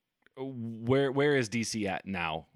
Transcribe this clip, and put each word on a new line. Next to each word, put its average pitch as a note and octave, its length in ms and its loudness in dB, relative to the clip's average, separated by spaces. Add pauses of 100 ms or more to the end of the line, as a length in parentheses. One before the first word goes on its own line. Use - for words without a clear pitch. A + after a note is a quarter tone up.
(380)
where, B2+ 760 0
where C#3 260 4
is A#2+ 100 2
D A2+ 160 -2
C G#2 240 -2
at - 180 -4
now E2 500 -4